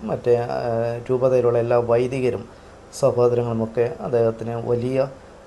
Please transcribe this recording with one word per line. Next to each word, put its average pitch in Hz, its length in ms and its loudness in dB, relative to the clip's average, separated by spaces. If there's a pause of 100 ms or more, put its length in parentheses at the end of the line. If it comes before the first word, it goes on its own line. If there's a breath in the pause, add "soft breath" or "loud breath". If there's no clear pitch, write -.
മറ്റേ, 120 340 0
ആ, 117 100 -2 (640)
രൂപതയിലുള്ള 123 480 2
എല്ലാ 120 180 2
വൈദികരും 120 720 0 (520 loud breath)
സഹോദരങ്ങളുമൊക്കെ 120 1000 2
അദ്ദേഹത്തിന് 117 680 -2
വലിയ, 127 400 0 (380 loud breath)